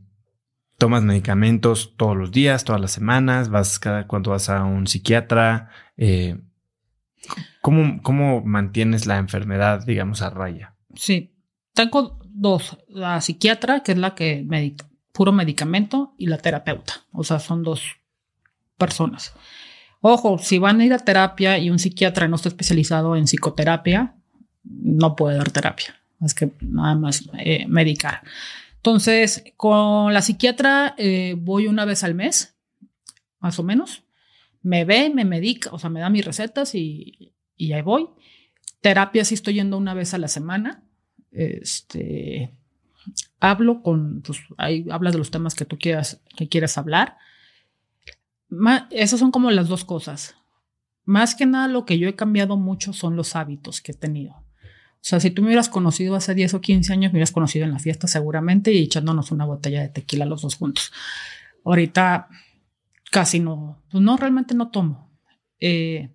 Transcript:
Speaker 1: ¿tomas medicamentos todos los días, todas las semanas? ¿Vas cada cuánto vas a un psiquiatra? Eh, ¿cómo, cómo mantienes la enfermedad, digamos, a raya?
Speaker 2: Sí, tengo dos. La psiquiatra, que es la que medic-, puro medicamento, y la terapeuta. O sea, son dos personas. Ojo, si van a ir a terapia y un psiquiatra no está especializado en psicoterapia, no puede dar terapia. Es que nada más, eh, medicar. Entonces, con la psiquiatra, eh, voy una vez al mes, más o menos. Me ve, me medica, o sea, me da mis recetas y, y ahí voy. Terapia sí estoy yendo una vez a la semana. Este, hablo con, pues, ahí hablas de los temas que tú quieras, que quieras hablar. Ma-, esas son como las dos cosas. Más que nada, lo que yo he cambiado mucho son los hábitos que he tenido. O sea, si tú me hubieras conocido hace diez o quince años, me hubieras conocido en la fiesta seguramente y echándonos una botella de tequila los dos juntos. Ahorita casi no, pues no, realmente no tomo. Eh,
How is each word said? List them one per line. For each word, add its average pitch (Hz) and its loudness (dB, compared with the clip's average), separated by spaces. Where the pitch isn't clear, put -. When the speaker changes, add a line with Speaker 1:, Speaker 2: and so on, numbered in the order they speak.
Speaker 1:
¿tomas 117 4
medicamentos 107 2
todos 107 0
los 92 -4
días, 135 2
todas 104 -2
las 101 -2
semanas? 127 0
¿Vas 101 0
cada 104 -4
cuánto 101 -2
vas 98 -2
a 98 0
un 95 0
psiquiatra? 113 2
Eh, 90 0
¿cómo, 151 2
cómo 135 0
mantienes 107 0
la 101 0
enfermedad, 98 -2
digamos, 104 -2
a 92 -4
raya? 92 -10
Speaker 2:
Sí, - -4
tengo 233 0
dos. 202 -2
La 180 -4
psiquiatra, 220 0
que 196 -2
es 180 2
la 190 -2
que 151 -4
medic-, 147 -4
puro 196 4
medicamento, 190 0
y 180 -6
la 160 0
terapeuta. - -6
O 165 -6
sea, 156 -2
son 170 -4
dos 160 -4
personas. - -4
Ojo, 220 4
si 185 2
van 202 6
a 233 6
ir 254 6
a 247 2
terapia 190 2
y 175 0
un 175 2
psiquiatra 180 0
no 165 0
está 170 -4
especializado 165 0
en 156 2
psicoterapia, 165 0
no 156 2
puede 147 0
dar 143 0
terapia. - -6
Es 156 0
que 147 -2
nada 156 0
más, 147 -2
eh, 160 0
medicar. 156 0
Entonces, 226 2
con 208 4
la 202 4
psiquiatra, 269 2
eh, 185 0
voy 196 0
una 214 0
vez 196 -2
al 170 -2
mes, 214 -2
más 175 -4
o 170 -4
menos. 226 -2
Me 175 0
ve, 240 4
me 240 2
medica, 185 -2
o 175 -14
sea, 170 -8
me 160 -6
da 180 -2
mis 208 2
recetas 226 -6
y, - -10
y 156 -4
ahí 151 -2
voy. 247 0
Terapia 196 4
sí 220 -2
estoy 208 -2
yendo 196 0
una 190 -2
vez 180 -6
a 185 -4
la 156 -4
semana. 190 -6
Este, - -8
hablo 233 2
con, 151 -2
pues, 143 -12
ahí 160 -2
hablas 175 0
de 175 0
los 151 -4
temas 165 -6
que 143 -8
tú 147 -10
quieras, 160 -4
que 156 -6
quieras 160 0
hablar. 156 0
Ma-, 226 0
esas 214 0
son 254 4
como 247 2
las 180 4
dos 180 -4
cosas. 156 -10
Más 220 4
que - 2
nada, 262 2
lo 247 -2
que 170 0
yo 180 0
he 190 -4
cambiado 202 0
mucho 190 -4
son 170 -4
los 165 -6
hábitos 143 -10
que 147 -14
he - -14
tenido. 147 -8
O - -20
sea, 175 2
si 185 4
tú 190 0
me 220 4
hubieras 233 4
conocido 185 0
hace 185 -2
diez 185 2
o 185 -4
quince 190 2
años, 190 2
me 170 2
hubieras 160 2
conocido 156 0
en 151 -2
la 135 -4
fiesta 160 -4
seguramente 165 0
y 190 4
echándonos 156 0
una 151 -2
botella 143 -4
de 139 -8
tequila 143 -6
los 151 -6
dos 143 -6
juntos. - -6
Ahorita 175 2
casi 175 2
no, 151 -6
pues 190 2
no, 233 6
realmente 262 0
no 233 -2
tomo. 160 -4
Eh, 165 -2